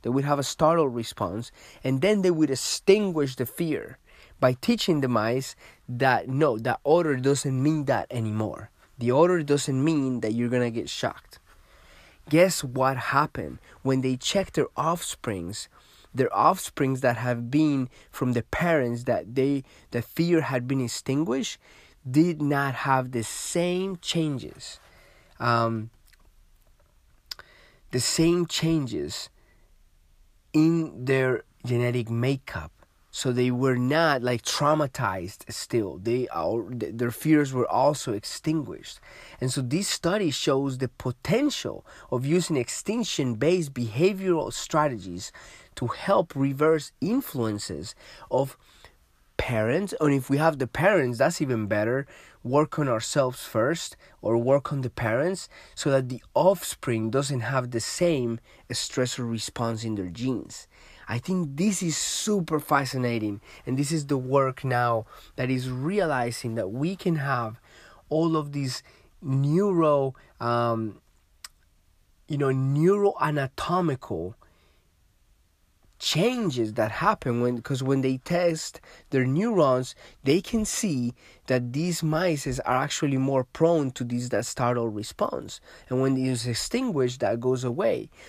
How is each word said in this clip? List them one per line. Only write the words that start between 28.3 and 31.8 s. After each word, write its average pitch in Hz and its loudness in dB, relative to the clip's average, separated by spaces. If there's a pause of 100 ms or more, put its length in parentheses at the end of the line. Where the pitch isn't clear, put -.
changes 123 -2 (1200)
in 160 2
their 131 2 (220)
genetic 120 0